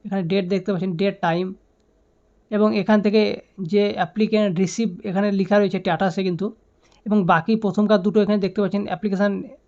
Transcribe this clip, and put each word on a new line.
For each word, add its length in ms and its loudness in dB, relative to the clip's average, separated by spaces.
এখানে 240 -4
ডেট 140 0
দেখতে 180 -2
পাচ্ছেন, 280 -2
ডেট, 160 0
টাইম, 200 0
এবং 120 4
এখান 240 4
থেকে 180 4
যে 100 4
অ্যাপ্লিক্যান্ট 520 0
রিসিভ 260 -2
এখানে 200 0
লেখা 200 2
রয়েছে 240 2
স্ট্যাটাসে 460 -2
কিন্তু, 180 -4
এবং 120 2
বাকি 200 2
প্রথমকার 420 2
দুটো 180 2
এখানে 200 0
দেখতে 180 -4
পাচ্ছেন 280 -2
অ্যাপ্লিকেশান 420 -2